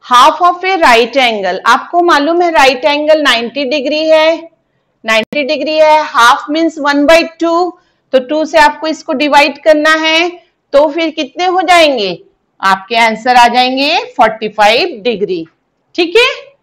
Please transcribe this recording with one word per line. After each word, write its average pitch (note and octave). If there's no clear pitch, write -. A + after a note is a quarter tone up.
Half C4+
of F4+
a F#4+
right B3
angle, G#3
आपको C4
मालूम E4
है F4
right C#4
angle D4+
ninety A#3+
degree D4+
है, D#4+
ninety A3
degree D4+
है, D#4
Half C4
means D#4+
one C#4+
by E4
two, E4+
तो C4
टू D4+
से D#4+
आपको D4
इसको D#4
divide C#4+
करना D#4
है, D#4+
तो D4
फिर D#4+
कितने D#4
हो F#4
जाएंगे, C#4+
आपके F#3+
answer A3+
आ A#3+
जाएंगे B3+
फ़ोर्टी A3
फ़ाइव A#3
degree, F#3
ठीक F4
है। B4